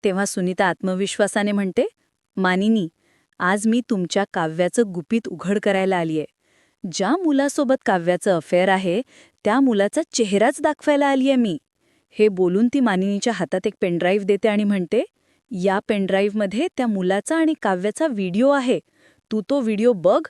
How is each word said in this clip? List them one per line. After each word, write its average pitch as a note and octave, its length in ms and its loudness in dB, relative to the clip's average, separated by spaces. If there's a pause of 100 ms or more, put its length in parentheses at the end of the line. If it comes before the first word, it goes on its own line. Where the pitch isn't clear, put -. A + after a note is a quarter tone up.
तेव्हा G3 220 0
सुनीता F#3 400 -2
आत्मविश्वासाने G3 840 -2
म्हणते, G3+ 360 -2 (500)
"मानिनी, F#3+ 520 2 (500)
आज G3 280 0
मी A#3 220 2
तुमच्या G3 340 -2 (100)
काव्याचं F3 500 0 (100)
गुपित F3+ 340 -4
उघड F#3 360 -4
करायला F#3+ 340 0
आलीये. D#3+ 280 -2 (680)
ज्या G3+ 260 -2
मुलासोबत C#4+ 580 0 (100)
काव्याचं F3+ 520 0
अफेअर F3+ 320 2
आहे, F#3+ 320 0 (420)
त्या G#3+ 160 2
मुलाचा A3+ 420 2 (100)
चेहराच G#3+ 500 0
दाखवायला D4 460 0
आलीये C4+ 280 2
मी." G#3+ 220 0 (520)
हे G#3+ 180 2
बोलून F#3 460 2
ती C#4+ 60 2
मानिनीच्या G3+ 540 0
हातात F#3 340 -4
एक G#3 140 -4
पेनड्राईव्ह F3+ 440 0
देते G3+ 220 0
आणि G#3 160 0
म्हणते, G3+ 400 0 (480)
"या F#3+ 360 0
पेनड्राईव्हमध्ये G3+ 800 -2 (100)
त्या B3 100 0
मुलाचा G3 500 -2
आणि D#4+ 240 2
काव्याचा G3+ 460 -2
व्हिडिओ G3+ 420 0
आहे. B3+ 300 0 (520)
तू A3 180 -2
तो C#4+ 100 0
व्हिडिओ A3 340 2
बघ G3 360 2